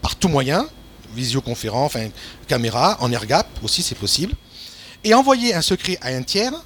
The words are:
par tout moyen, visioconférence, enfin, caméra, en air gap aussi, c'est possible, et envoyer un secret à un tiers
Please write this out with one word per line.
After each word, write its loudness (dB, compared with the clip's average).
par -2
tout 2
moyen, 2
visioconférence, -2
enfin, -4
caméra, 2
en 0
air -2
gap 2
aussi, -2
c'est -4
possible, -2
et 6
envoyer 6
un 0
secret 0
à -4
un -2
tiers 0